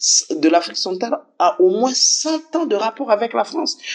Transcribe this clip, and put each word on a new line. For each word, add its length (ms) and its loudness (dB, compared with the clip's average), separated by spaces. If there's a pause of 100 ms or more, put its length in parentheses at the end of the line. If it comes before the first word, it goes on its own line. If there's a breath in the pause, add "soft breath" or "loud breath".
(320)
de 180 2
l'Afrique 260 0
centrale, 420 -4 (220)
a 220 2
au 80 6
moins 260 0
cent 460 0 (160)
ans 80 0
de 100 -2
rapport 340 -4
avec 240 0
la 120 0
France. 320 -6 (160 loud breath)